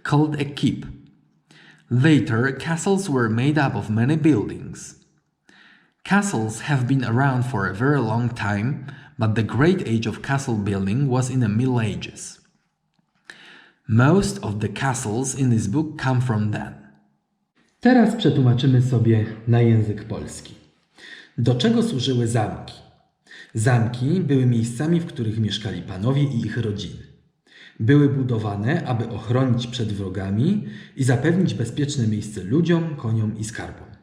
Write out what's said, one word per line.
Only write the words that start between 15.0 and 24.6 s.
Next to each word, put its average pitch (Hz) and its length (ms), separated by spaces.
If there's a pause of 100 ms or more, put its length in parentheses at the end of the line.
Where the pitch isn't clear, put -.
in 131 120
this 107 160
book 151 360
come 127 180
from 107 300
then. - 240 (1080)
Teraz 240 360
przetłumaczymy 127 640
sobie 110 440 (220)
na 120 120
język 110 440
polski. - 500 (840)
Do 127 160
czego 226 280
służyły 123 440
zamki? 104 480 (800)
Zamki 123 640
były 135 260
miejscami, 123 540